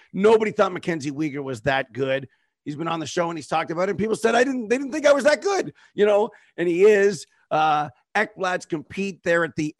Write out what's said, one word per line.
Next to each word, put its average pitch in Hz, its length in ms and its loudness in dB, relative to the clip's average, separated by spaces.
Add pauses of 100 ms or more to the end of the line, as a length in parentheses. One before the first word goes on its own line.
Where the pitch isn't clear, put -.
(120)
Nobody 214 380 4
thought 196 220 0
Mackenzie 160 400 -4
Weegar 143 300 -6
was 131 200 -8
that 135 300 -2
good. 135 360 -4 (360)
He's 147 120 -8
been 160 120 -6
on 165 120 -4
the 156 60 -8
show 170 240 -2
and 170 80 -8
he's 143 100 -14
talked 160 220 -4
about 175 180 -2
it. - 20 -4
And 175 80 -6
people 214 180 -2
said, 226 200 0
"I 247 80 4
didn't, 254 240 -4
they 240 100 0
didn't 277 140 -8
think 294 140 -2
I 285 60 8
was 277 120 2
that 302 180 2
good," 381 300 -2 (220)
you 202 120 2
know, 208 240 2 (260)
and 175 120 -2
he 175 160 4
is. 202 420 4 (240)
Uh, 151 380 0 (260)
Ekblad's 185 520 -4
compete 180 580 -8
there 170 200 2
at 156 120 -8
the 151 240 -4